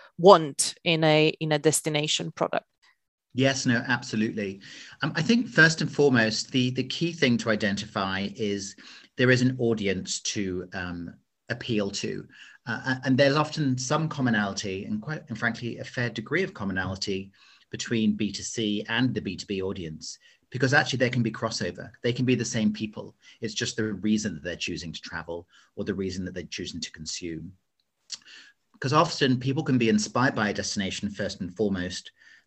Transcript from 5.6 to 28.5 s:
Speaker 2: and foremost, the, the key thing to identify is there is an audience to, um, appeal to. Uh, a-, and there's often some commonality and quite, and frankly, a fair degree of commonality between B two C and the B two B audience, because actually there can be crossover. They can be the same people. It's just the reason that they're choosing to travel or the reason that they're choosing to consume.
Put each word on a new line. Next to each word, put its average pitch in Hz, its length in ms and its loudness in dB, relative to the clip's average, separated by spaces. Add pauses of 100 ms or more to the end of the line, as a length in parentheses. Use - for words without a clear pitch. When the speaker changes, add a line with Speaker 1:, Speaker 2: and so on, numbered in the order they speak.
Speaker 2:
and 143 100 -2
foremost, 123 600 4
the, 127 200 2
the 127 120 -2
key 165 300 -4
thing 127 240 0
to 113 120 -4
identify 101 840 -2
is 101 400 -4 (400)
there 127 160 6
is 123 100 6
an 127 160 4
audience 101 640 0
to, 92 540 -4
um, 87 420 -8 (320)
appeal 107 440 -2
to. 104 360 -6 (400)
Uh, 113 200 -4
a-, 127 180 -2
and 131 120 4
there's 139 200 6
often 147 400 0
some 156 320 0
commonality 104 760 -2
and 107 180 -4
quite, 156 280 -8
and 110 100 -8
frankly, 117 380 -4
a 113 80 -10
fair 120 240 -4
degree 127 340 -4
of 196 100 -6
commonality 95 800 -4 (380)
between 110 480 0
B 104 160 -2
two 98 100 -10
C 107 460 -2
and 117 240 2
the 104 80 -4
B 92 160 -6
two - 80 -12
B 95 160 -4
audience, 90 580 -8 (300)
because 127 240 2
actually 147 240 2
there 120 120 4
can 123 140 2
be 110 80 0
crossover. 104 580 -6 (140)
They 120 80 2
can 123 140 0
be 127 100 4
the 117 80 0
same 107 300 2
people. 107 420 -8 (240)
It's 107 140 -6
just - 240 -4
the 110 160 0
reason 107 400 0
that 73 100 -12
they're 85 140 -6
choosing 80 340 -6
to 76 100 -12
travel 85 460 -10 (300)
or 101 80 -4
the 104 100 -2
reason 95 300 -4
that 90 80 -8
they're 90 100 -6
choosing 87 380 -10
to - 100 -8
consume. 82 640 -10 (1300)